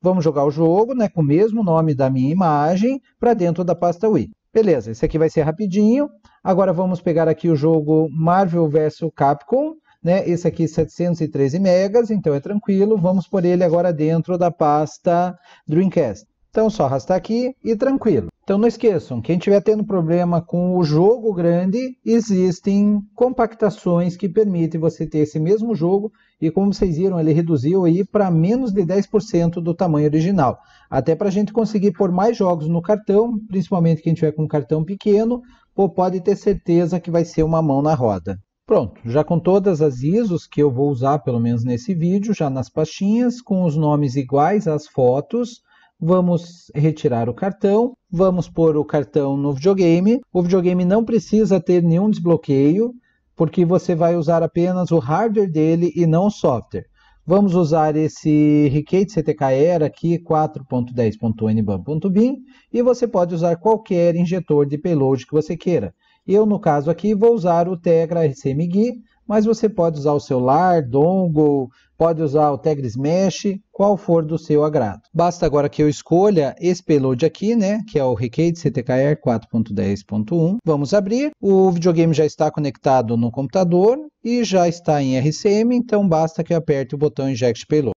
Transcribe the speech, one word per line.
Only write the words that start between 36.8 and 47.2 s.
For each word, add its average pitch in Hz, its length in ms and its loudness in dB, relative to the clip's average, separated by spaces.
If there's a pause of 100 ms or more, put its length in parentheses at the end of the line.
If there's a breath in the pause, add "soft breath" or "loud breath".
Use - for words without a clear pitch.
que 170 120 -10
vai 165 120 2
ser 165 200 -2
uma 160 180 0
mão 139 220 0
na 151 100 2
roda. 101 460 -2 (260)
Pronto, 156 400 -2
já 127 180 0
com 165 160 0
todas 185 400 0
as 143 220 0
isos 180 460 -2
que - 160 0
eu 147 80 2
vou 139 180 0
usar, 139 300 0
pelo 127 200 -4
menos 117 240 -2
nesse 123 300 -4
vídeo, 190 400 -2
já 156 160 -2
nas 131 180 -6
pastinhas, 214 720 -2
com 185 240 -2
os 156 120 0
nomes 147 400 0
iguais 143 520 0
às 151 200 -4
fotos, 147 720 -2 (400 soft breath)
vamos 175 720 -2
retirar 147 540 0